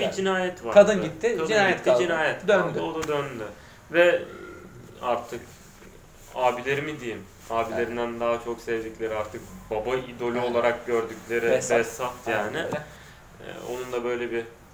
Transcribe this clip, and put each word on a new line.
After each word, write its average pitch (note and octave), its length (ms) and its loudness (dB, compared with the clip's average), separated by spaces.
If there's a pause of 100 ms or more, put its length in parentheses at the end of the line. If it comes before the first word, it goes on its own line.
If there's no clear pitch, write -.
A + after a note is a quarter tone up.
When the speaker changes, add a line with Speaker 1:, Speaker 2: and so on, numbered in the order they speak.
Speaker 1:
yani. F#3+ 100 0
Speaker 2:
bir - 60 -8
cinayet F#3 480 0
vardı. G#3+ 100 -2
Speaker 1:
Kadın G3+ 280 8
gitti, G#3 340 -2
Speaker 2:
Kadın A#3+ 120 0
Speaker 1:
cinayet G3 300 4
Speaker 2:
gitti, - 120 2
Speaker 1:
kaldı. - 120 6
Speaker 2:
cinayet E3 460 0
Speaker 1:
Döndü. F3+ 300 4
Speaker 2:
kaldı. - 40 -2
O D#3+ 200 -4
da D3+ 60 -4
döndü. C#3 360 -4 (480)
Ve F3 300 6 (800)
artık A#2+ 380 -2 (960)
abileri B2+ 480 2
mi D3+ 180 -8
diyeyim, G#2+ 220 -8 (280)
abilerinden A#2 600 -2
Speaker 1:
Evet. A#2 100 -8
Speaker 2:
daha A#2 240 0
çok A#2 160 -6
sevdikleri A2 540 -4
artık G#2+ 260 -6 (300)
baba A2+ 260 0
idolü A#2+ 420 -4
Speaker 1:
Evet. B2 120 0
Speaker 2:
olarak A#2 360 2
gördükleri A2+ 640 0
Speaker 1:
Behzat. B2 280 4
Speaker 2:
Behzat B2 320 -2 (160)
Speaker 1:
Aynen A2 180 0
Speaker 2:
yani. A#2+ 140 -4
Speaker 1:
öyle. E3 100 -4 (720)
Speaker 2:
Ee, G2 320 -12
onun B2+ 200 -8
da A#2+ 120 -2
böyle A#2+ 260 -2
bir A2+ 140 -2 (300)